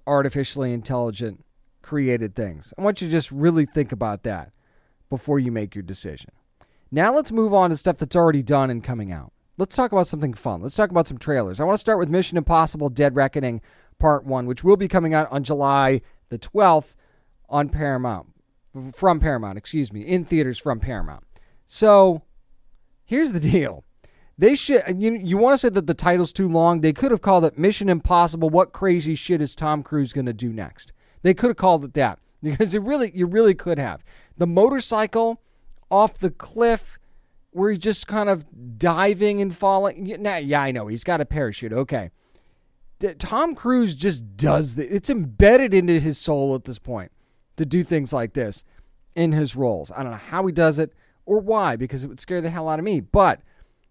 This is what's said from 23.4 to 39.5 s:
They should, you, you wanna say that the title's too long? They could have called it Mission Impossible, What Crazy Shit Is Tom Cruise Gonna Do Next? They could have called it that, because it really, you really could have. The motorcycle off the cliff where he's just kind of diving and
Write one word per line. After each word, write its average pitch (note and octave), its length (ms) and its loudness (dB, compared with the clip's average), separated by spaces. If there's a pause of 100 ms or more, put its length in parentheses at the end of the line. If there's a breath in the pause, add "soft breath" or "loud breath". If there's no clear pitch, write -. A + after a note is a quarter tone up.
They A3 200 6
should, C4 260 2 (160)
you, A3 160 0
you F#3+ 240 -2
wanna B3+ 220 4
say B3 100 2
that F#3+ 160 -2
the D#3+ 80 -2
title's F3 400 0
too F#3+ 160 -2
long? E3 320 2
They D#3 100 2
could C4 200 -2
have A3 100 2
called F3+ 240 4
it D3+ 100 -2
Mission G3+ 320 0
Impossible, E3 640 2
What F3 240 2
Crazy F3 400 0
Shit D#3 300 -2
Is C#3 120 -6
Tom D3+ 280 -4
Cruise C#3+ 280 -2
Gonna B2 220 -6
Do A#2 180 -8
Next? G#2+ 400 -14 (300)
They F#3 140 4
could A#3+ 160 2
have - 60 -6
called E3+ 280 4
it B2+ 80 -14
that, B2 240 0 (240)
because D#3 320 0
it G#3 80 -2
really, B3 320 -2
you F3+ 140 0
really G3+ 260 6
could E3+ 240 -4
have. A#2 260 -6 (320 soft breath)
The E3+ 120 0
motorcycle A3+ 920 0 (520)
off G#3 260 2
the F#3 140 -2
cliff - 640 -2 (540)
where F#3+ 180 0
he's G#3 80 -2
just G3+ 300 -4
kind G#3 200 -2
of B2 520 -6
diving G3+ 600 2
and G3 160 -4